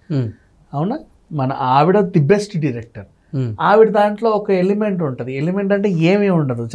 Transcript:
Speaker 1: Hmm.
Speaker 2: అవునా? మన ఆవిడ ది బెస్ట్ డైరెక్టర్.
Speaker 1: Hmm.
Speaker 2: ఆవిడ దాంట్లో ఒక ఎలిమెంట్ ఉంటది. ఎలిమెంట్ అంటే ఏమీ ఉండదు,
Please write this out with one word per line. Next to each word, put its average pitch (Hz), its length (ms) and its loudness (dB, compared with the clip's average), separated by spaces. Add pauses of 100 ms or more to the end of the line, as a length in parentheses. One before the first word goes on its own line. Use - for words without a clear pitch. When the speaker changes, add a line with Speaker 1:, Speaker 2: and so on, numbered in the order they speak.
(140)
Speaker 1:
Hmm. 123 180 -2 (420)
Speaker 2:
అవునా? 190 260 -4 (320)
మన 135 280 -4
ఆవిడ 143 400 4
ది 180 200 0
బెస్ట్ 202 380 0
డైరెక్టర్. 117 480 -6 (300)
Speaker 1:
Hmm. 123 260 -4
Speaker 2:
ఆవిడ 214 280 4
దాంట్లో 208 400 0
ఒక 208 220 -2
ఎలిమెంట్ 190 520 0
ఉంటది. 131 340 -6
ఎలిమెంట్ 190 360 -2
అంటే 202 160 0
ఏమీ 190 400 2
ఉండదు, 131 460 0